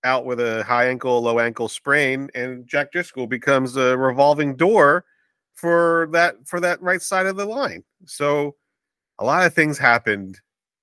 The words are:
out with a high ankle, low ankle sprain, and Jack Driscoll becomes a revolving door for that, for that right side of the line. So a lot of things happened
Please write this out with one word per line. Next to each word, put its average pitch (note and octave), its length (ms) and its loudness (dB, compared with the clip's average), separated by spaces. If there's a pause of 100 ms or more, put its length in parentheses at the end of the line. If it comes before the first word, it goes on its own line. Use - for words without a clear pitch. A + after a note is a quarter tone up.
out B2+ 220 0
with B2 160 -4
a A2+ 240 -2
high B2 240 2
ankle, B2+ 320 0
low A#2 200 0
ankle A#2 280 -2
sprain, C#3 640 -2
and B2 320 -8
Jack C#3+ 260 -4
Driscoll C3 340 -6
becomes C3 500 0
a B2+ 220 2
revolving C#3 580 2
door E3+ 480 4 (500)
for E3+ 580 0
that, E3+ 240 2 (100)
for F3 140 -8
that F3 200 -2
right F3+ 220 -2
side F#3+ 240 -2
of F#3+ 100 -4
the G3+ 80 -4
line. A3 400 -6 (220)
So D3 480 -4 (640)
a - 60 -6
lot E3 220 2
of D#3+ 80 0
things D3+ 240 2
happened G#2+ 600 0 (440)